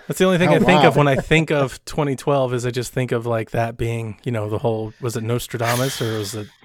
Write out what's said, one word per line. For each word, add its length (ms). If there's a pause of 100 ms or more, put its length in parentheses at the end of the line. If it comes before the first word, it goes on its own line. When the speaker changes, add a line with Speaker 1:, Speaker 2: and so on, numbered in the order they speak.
Speaker 1:
That's 120
the 60
only 120
thing 120
Speaker 2:
Oh, 60
Speaker 1:
I 40
think 220
Speaker 2:
wow. 80
Speaker 1:
of 80
when 100
I 80
think 360
of 340
twenty 300
twelve 380
is 120
I 60
just 200
think 200
of, 140
like, 260
that 260
being, 460
you 80
know, 180
the 80
whole, 440
was 140
it 80
Nostradamus 800
or 160
was 180
it 120 (180)